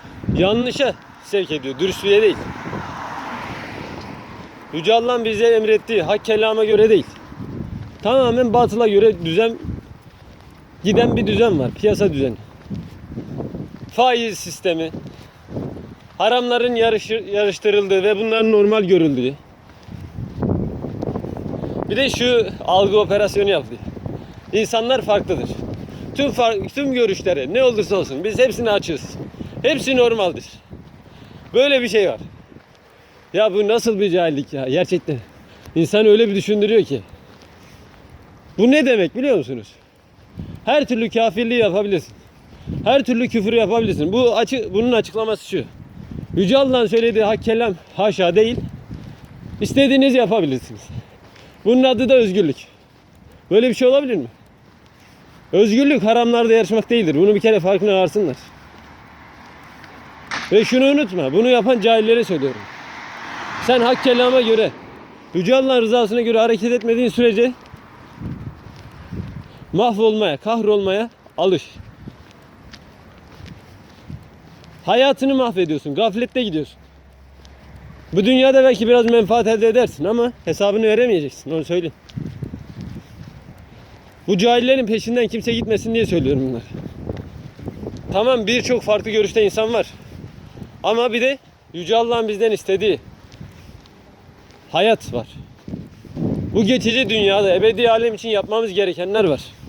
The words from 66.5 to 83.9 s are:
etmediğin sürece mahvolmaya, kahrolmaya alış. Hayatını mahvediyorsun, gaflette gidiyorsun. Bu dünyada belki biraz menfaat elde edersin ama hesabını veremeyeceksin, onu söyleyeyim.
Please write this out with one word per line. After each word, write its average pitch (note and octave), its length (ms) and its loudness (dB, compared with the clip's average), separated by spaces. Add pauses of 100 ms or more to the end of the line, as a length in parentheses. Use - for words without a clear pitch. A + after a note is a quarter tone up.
etmediğin A#3 380 0
sürece A#3+ 420 2 (2250)
mahvolmaya, G#3+ 640 2
kahrolmaya G#3 720 0 (280)
alış. F3+ 260 0 (3250)
Hayatını C4+ 500 2
mahvediyorsun, E3+ 600 -2
gaflette A3+ 480 -2
gidiyorsun. D#3 340 -6 (1400)
Bu F#3+ 120 2
dünyada C4 380 6
belki A3+ 240 4
biraz A#3+ 180 6
menfaat A3+ 420 2
elde A3+ 200 2
edersin A3 380 0
ama A#3 260 0 (140)
hesabını G3+ 380 0
veremeyeceksin, G#3+ 680 0
onu D#3+ 140 -4
söyleyeyim. E3+ 280 -4 (2250)